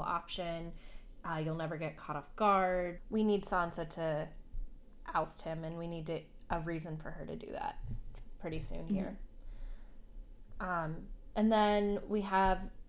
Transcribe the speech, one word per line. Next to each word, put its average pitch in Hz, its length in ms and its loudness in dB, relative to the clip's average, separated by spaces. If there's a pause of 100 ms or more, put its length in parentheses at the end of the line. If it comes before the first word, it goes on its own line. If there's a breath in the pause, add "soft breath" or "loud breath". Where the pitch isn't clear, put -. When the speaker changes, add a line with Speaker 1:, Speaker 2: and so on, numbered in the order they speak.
Speaker 1:
option, 170 680 -2 (520 soft breath)
uh, 165 200 -2
you'll 160 120 0
never 156 220 -2
get 156 200 -4
caught - 180 -6
off - 200 -8
guard. 185 640 4 (100)
We 214 140 4
need 202 200 6
Sansa 170 480 2
to 156 360 0 (880)
oust 160 280 2
him, 160 200 -4
and 165 140 -4
we 170 100 -4
need 165 200 -4
to, 165 120 0 (320)
a 170 80 4
reason 160 380 -2
for - 140 -8
her 160 140 -6
to - 100 -6
do - 180 -8
that - 260 -4 (600)
pretty 160 200 -2
soon - 240 -2
Speaker 2:
Mm-hmm. 185 100 0
Speaker 1:
here. 190 240 0 (1400 soft breath)
Um, 170 360 0 (400)
and 220 160 6
then 208 560 6
we 208 140 2
have 190 480 6 (200)